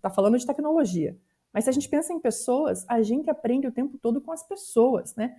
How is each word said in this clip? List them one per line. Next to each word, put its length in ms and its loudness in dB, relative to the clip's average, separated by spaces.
tá 80 -4
falando 280 4
de 80 -2
tecnologia, 720 0
mas 100 0
se 60 2
a 40 2
gente 140 -2
pensa 240 -2
em 80 -4
pessoas, 680 0
a 140 2
gente 280 0
aprende 360 0
o 60 -4
tempo 260 -4
todo 220 -2
com 120 -10
as 140 -10
pessoas, 720 0
né? 240 -6